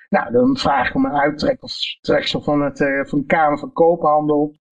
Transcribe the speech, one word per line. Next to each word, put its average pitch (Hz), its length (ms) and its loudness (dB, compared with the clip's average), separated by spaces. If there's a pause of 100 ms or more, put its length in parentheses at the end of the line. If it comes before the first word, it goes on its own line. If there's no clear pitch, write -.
nou, - 240 -2
dan 254 240 4
vraag 277 320 0
ik - 60 -6
om 269 100 0
een 269 160 -2
uittrek 294 420 -2
of - 100 -14 (280)
treksel - 420 -2
van 147 200 0
het, 139 180 -4
eh, 139 240 0
van 147 140 -4
de 139 80 -2
Kamer 151 320 2
van 131 140 -14
Koophandel. 151 840 2 (160)